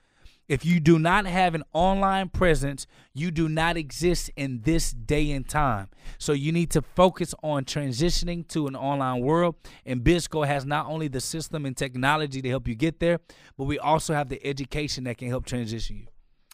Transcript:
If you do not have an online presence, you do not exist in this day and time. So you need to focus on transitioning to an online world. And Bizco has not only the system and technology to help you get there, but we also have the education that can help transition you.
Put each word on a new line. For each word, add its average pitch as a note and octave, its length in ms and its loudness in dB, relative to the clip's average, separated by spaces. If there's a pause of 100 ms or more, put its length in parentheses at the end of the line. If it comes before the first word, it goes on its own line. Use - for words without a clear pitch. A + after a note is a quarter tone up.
(480)
If C#3+ 160 0
you E3+ 160 4
do E3 180 8
not F3+ 280 2
have F3+ 280 2
an D#3 80 -2 (100)
online F#3+ 560 2
presence, C#3 600 2 (260)
you D#3+ 160 -2
do D#3+ 180 0
not D#3+ 280 0
exist D#3+ 580 -2
in C3 280 -6
this D#3 280 2
day D3 400 0
and C3+ 180 -4
time. A#2 420 0 (280)
So - 140 0
you C#3+ 180 0
need E3+ 200 2
to D3+ 120 2
focus - 580 2
on D3 240 -2
transitioning E3 840 -2
to D#3 180 -2
an C3+ 80 -6
online C3 460 -2
world. E3 340 2 (320)
And B2 160 -4
Bizco D#3 420 2
has C#3 220 -2
not D3 200 -2
only D#3+ 200 -4
the C3 140 -4
system D#3 440 -8
and C3+ 120 -6
technology C3+ 640 -2
to B2+ 60 -4
help B2 180 -2
you A#2+ 80 -2
get D#3 240 0
there, E3+ 220 2 (360)
but C3+ 80 -4
we C#3+ 140 -2
also D#3 340 0
have D3 160 -2
the B2+ 160 -10
education C#3 600 -6
that A#2+ 140 -6
can B2+ 100 -8
help B2 180 -4
transition A2 520 -4
you. - 80 -14 (460)